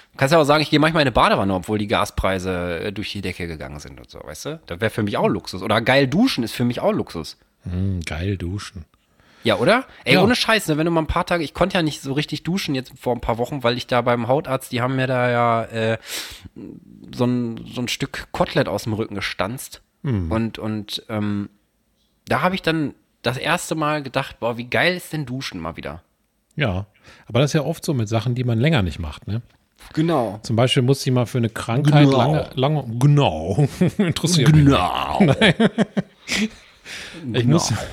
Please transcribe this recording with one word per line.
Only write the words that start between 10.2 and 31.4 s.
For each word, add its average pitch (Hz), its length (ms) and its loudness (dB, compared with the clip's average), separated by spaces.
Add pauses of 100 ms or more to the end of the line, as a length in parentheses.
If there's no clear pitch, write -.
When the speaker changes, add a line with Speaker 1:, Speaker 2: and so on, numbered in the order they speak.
Speaker 1:
ohne 240 120 4
Scheiß, 220 340 0
ne, 151 80 2
wenn 156 80 0
du 170 60 0
mal 165 100 2
ein 151 60 -4
paar 175 180 0
Tage, 175 180 0
ich 139 100 -8
konnte 185 240 0
ja 175 40 2
nicht 151 200 -2
so 139 120 -6
richtig 147 300 -4
duschen 170 300 -2
jetzt 127 240 -6
vor 123 180 -2
ein - 60 -10
paar 117 160 -2
Wochen, 123 260 -4
weil 120 120 2
ich 127 120 -8
da 123 140 2
beim 120 280 0
Hautarzt, 131 420 -2
die 120 100 -2
haben 131 140 -2
mir 131 120 0
da 123 220 0
ja, 117 360 2
äh, 113 320 -2 (1160)
so 123 120 0
ein, 120 480 -2
so 123 80 -6
ein 123 80 -4
Stück - 420 -6
Kotelett 156 380 0
aus 98 140 -4
dem 110 100 -4
Rücken 104 220 -4
gestanzt. - 680 -6 (220)
Speaker 2:
Hm. 101 280 -2
Speaker 1:
Und, 113 260 -2
und, 107 520 -8
ähm, 104 400 -2 (760)
da 120 160 -2
habe 185 140 0
ich 180 60 -6
dann 156 320 -2 (280)
das 120 160 -2
erste 165 380 -2
Mal 151 280 -2
gedacht, 135 360 -6
„Boah, 117 180 -2
wie 120 120 -8
geil 143 260 2
ist - 160 -12
denn 156 140 -4
Duschen 123 340 -8
mal 82 160 -8
wieder?“ 80 260 -10 (540)
Speaker 2:
Ja, 101 300 -2 (420)
aber 113 120 0
das 143 120 2
ist - 20 -10
ja 160 80 2
oft 151 240 -6
so 170 80 -2
mit 113 160 -2
Sachen, 117 260 0
die 123 80 -4
man 117 160 0
länger 143 220 2
nicht 85 180 -2
macht, 78 280 -10
ne? 110 140 -4 (520)
Speaker 1:
Genau. 139 500 0
Speaker 2:
Zum 113 140 -2
Beispiel 127 260 4
muss 135 220 2
ich 135 80 2
mal 123 120 4
für - 120 -4
eine 113 120 2